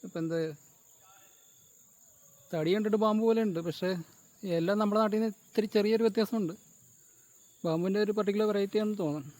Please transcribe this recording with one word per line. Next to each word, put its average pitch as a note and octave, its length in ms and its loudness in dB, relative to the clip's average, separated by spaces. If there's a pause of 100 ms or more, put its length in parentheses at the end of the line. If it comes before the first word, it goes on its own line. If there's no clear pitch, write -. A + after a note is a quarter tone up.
ഇപ്പൊ F#3 160 -10
എന്ത് E3 360 -4 (2000)
തടി E3 220 0
കണ്ടിട്ട് G#3+ 220 0
പാമ്പ് G#3+ 260 2
പോലെ A3+ 180 4
ഉണ്ട്, F#3+ 180 0
പക്ഷേ F3 360 -4 (480)
എല്ലാം F3+ 340 0
നമ്മുടെ G#3+ 240 2
നാട്ടിൽ G#3+ 160 2
നിന്ന് A3 100 0
ഇത്തിരി - 380 -4
ചെറിയൊരു G#3+ 380 2
വ്യത്യാസമുണ്ട്. G#3+ 500 0 (1120)
പാമ്പിൻ്റെ F3 340 0
ഒരു G#3+ 120 0
പർട്ടിക്കുലർ G#3 360 0
വെറൈറ്റി G3+ 300 0
ആണെന്ന് G#3+ 200 0
തോന്നുന്നു. D3+ 420 -4